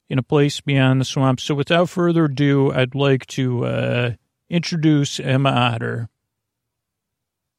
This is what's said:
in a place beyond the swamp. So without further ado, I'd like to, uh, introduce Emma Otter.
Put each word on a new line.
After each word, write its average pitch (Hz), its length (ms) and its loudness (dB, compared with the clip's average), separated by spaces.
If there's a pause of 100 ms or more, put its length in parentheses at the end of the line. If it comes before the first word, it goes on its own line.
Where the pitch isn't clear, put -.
(100)
in 135 80 -2
a 127 40 0
place 143 380 0
beyond 131 400 2
the 127 60 -2
swamp. 135 340 0
So - 140 -4
without 170 340 0
further 170 380 2
ado, 139 440 2
I'd 131 240 -2
like 139 340 0
to, 127 360 -2
uh, 120 460 -2 (400)
introduce 156 680 0
Emma 135 300 0
Otter. 117 640 -2 (1500)